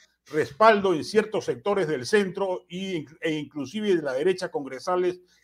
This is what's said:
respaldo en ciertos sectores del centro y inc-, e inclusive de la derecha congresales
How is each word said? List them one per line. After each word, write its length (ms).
respaldo 600
en 120
ciertos 400
sectores 420
del 180
centro 640
y 280
inc-, 240
e 100
inclusive 640
de 80
la 120
derecha 360
congresales 720